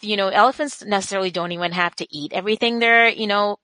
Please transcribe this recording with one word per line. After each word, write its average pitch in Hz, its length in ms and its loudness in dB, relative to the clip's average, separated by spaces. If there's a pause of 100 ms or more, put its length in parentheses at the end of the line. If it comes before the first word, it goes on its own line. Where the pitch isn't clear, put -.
you 208 160 -4
know, 196 120 0
elephants 262 540 2
necessarily 196 480 -2
don't 175 220 -4
even 170 200 -4
have 175 240 0
to - 140 -8
eat - 220 -10
everything 220 460 -2
they're, 233 300 4
you 220 180 -4
know, 208 380 0